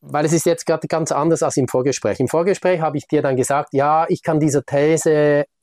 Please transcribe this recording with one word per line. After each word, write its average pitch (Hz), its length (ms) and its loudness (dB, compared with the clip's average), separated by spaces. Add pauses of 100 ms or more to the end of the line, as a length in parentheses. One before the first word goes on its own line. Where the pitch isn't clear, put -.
weil 147 240 -4
es 156 80 0
ist 170 140 0
jetzt 170 200 0
gerade 160 220 -2
ganz 160 240 -2
anders 151 300 0
als 147 160 -2
im 127 100 0
Vorgespräch. 127 500 -2
Im 127 100 0
Vorgespräch 180 520 0
habe 156 160 -4
ich 139 100 -8
dir 151 160 0
dann 139 140 0
gesagt, 139 380 -2
ja, 151 340 2
ich 180 140 -2
kann 156 180 0
dieser 147 240 0
These 147 800 2 (180)